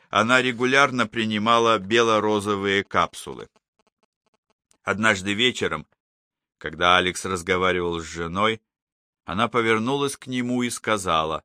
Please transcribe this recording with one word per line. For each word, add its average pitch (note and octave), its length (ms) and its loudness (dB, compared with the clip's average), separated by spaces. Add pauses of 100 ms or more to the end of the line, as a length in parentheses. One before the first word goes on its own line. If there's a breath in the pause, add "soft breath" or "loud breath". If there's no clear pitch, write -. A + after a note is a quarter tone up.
она A#2+ 320 4
регулярно B2+ 680 2
принимала A2+ 720 2
бело-розовые G#2 1040 0
капсулы. C#2+ 640 -6 (1400)
Однажды G2+ 500 0
вечером, G2+ 500 -2 (720)
когда E2+ 380 2
Алекс F2+ 280 0
разговаривал F2+ 760 0
с E2 60 -8
женой, E2+ 580 -4 (600)
она G#2+ 240 -2
повернулась A#2+ 680 0
к - 120 -20
нему B2 340 -2
и A#2+ 80 -2
сказала E2 760 -2